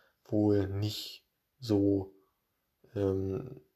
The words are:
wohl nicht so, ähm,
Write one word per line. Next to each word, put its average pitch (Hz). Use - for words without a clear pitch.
wohl 104
nicht 104
so, 101
ähm, 95